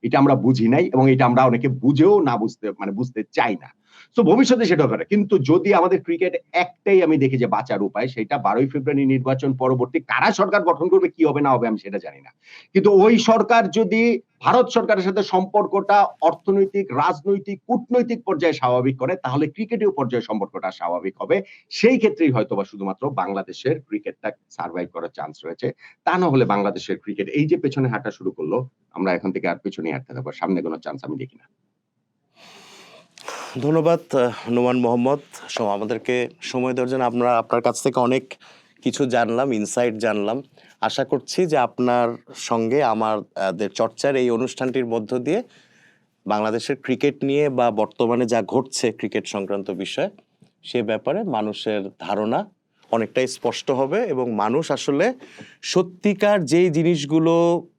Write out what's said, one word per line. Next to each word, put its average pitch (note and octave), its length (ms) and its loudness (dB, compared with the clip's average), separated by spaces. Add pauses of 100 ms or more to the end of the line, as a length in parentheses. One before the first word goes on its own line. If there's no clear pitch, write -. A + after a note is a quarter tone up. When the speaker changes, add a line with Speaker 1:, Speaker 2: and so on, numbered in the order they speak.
Speaker 1:
এটা C#3+ 180 2
আমরা C#3 160 6
বুঝি A#2 320 2
নাই D3+ 260 2
এবং C3 180 6
এটা C3 140 4
আমরা A#2+ 180 4
অনেকে B2+ 240 2
বুঝেও D3 540 4
না B2+ 160 0
বুঝতে, G#2+ 340 -6
মানে, G2 200 -8
বুঝতে A2 400 -6
চাই A#2 300 0
না। - 240 -20 (320)
So A#3 60 4
ভবিষ্যতে A#3 420 6
সেটা D#3+ 180 4
হবে A#2+ 140 0
না। - 60 -6
কিন্তু G3+ 360 2
যদি E3 340 2
আমাদের F3+ 280 4
ক্রিকেট F3 340 -2 (180)
একটাই F3+ 500 2
আমি D#3 140 4
দেখি C3+ 200 2
যে A#2 100 2
বাঁচার G2+ 340 -2
উপায়, G#2 260 -4
সেটা A#2 300 -4
বারোই G#2+ 300 2
ফেব্রুয়ারি C#3 380 0
নির্বাচন C3 520 0
পরবর্তী B2+ 420 0
কারা C3 320 0
সরকার G#3 300 2
গঠন E3 280 2
করবে, F#3+ 200 6
কি D#3+ 160 2
হবে D3 160 2
না C#3+ 100 2
হবে, A#2 160 2
আমি G#2+ 100 -2
সেটা G2 200 -10
জানি C#2 240 -12
না। - 80 -20 (440)
কিন্তু G3 180 6
ওই G#3 280 8
সরকার A3+ 520 4
যদি A3+ 480 2 (220)
ভারত A#3+ 280 4
সরকারের G3 340 2
সাথে F#3+ 200 0
সম্পর্কটা G3 840 2 (140)
অর্থনৈতিক, G3 680 0
রাজনৈতিক, F3+ 760 -2
কূটনৈতিক A#3 560 0
পর্যায়ে E3 300 0
স্বাভাবিক B2+ 440 0
করে, C3 180 -2
তাহলে C3+ 320 -2
ক্রিকেটীয় G#3 440 -2
পর্যায়ে B2+ 300 -2
সম্পর্কটা F#2+ 500 -6
স্বাভাবিক F2+ 500 -6
হবে। F#3+ 200 0 (280)
সেই B3+ 280 4
ক্ষেত্রেই E3 340 2
হয়তোবা G#2+ 320 -2
শুধুমাত্র G2 460 -6
বাংলাদেশের G2 720 -4
ক্রিকেটটা G#2 500 -8 (180)
সারভাইভ F2 440 -8
করার E2+ 200 -10
চান্স D2+ 320 -14
রয়েছে। - 260 -6 (320)
তা F3+ 140 0
না F3+ 120 2
হলে C3 160 4
বাংলাদেশের G2 540 -2
ক্রিকেট G2 300 -8
এই D3 180 0
যে E3+ 100 2
পেছনে C3+ 320 -2
হাঁটা G#2+ 220 -6
শুরু F2+ 200 -8
করলো, G2+ 380 -4 (220)
আমরা F#2 220 -2
এখন F2+ 180 -4
থেকে F2 160 -4
আর E2+ 80 -2
পেছনে E2 360 -8
হাঁটতে C2+ 220 -10
থাকবো, C2 180 -10
সামনে F2 300 -4
কোনো D#2+ 160 -6
চান্স - 260 -12
আমি D2+ 140 -10
দেখি C3 180 -12
না। - 280 -20 (2000)
Speaker 2:
ধন্যবাদ, D#3+ 540 0
আহ, B2 160 2 (180)
নোমান B2 300 2
মোহাম্মদ। B2 400 2 (300)
সম-, A#2 160 -4
আমাদেরকে A2 640 -4 (120)
সময় B2+ 320 -4
দেওয়ার B2+ 160 -2
জন্য। C3 140 -2
আমরা A#2+ 340 2
আপনার A#2 240 -2
কাছ A#2 220 -2
থেকে C3 160 0
অনেক C3 340 0 (500)
কিছু C3+ 220 -2
জানলাম, A#2+ 480 0
ইনসাইট A2 420 -2
জানলাম। G#2+ 480 -4 (380)
আশা B2 240 -2
করছি D3+ 400 -2
যে D#3 120 0
আপনার A#2+ 600 0 (180)
সঙ্গে A#2 480 -2
আমার, A2 340 0
আহ, F#2+ 340 -6
দের F#2+ 180 -4
চর্চার C3+ 460 -2
এই B2+ 160 0
অনুষ্ঠানটির B2 540 -4
মধ্য A#2 340 -4
দিয়ে D#3+ 240 -4 (840)
বাংলাদেশের G#2+ 540 -2
ক্রিকেট C#3+ 420 -2
নিয়ে C#3 260 0
বা B2 220 0
বর্তমানে A#2 540 -2
যা A2+ 160 0
ঘটছে A#2+ 500 -2
ক্রিকেট G#2+ 360 -6
সংক্রান্ত G2+ 440 -6
বিষয়ে, G2 380 -6 (540)
সে B2 200 -4
ব্যাপারে B2 400 -4
মানুষের G#2+ 680 -4 (100)
ধারণা G#2+ 500 -4 (420)
অনেকটাই A#2 360 -2
স্পষ্ট - 440 -6
হবে C3+ 320 -2
এবং B2+ 280 -4
মানুষ A2 400 -2
আসলে D3 420 -2 (480)
সত্যিকার G3 840 0
যেই F3 240 2
জিনিসগুলো E3 960 2 (160)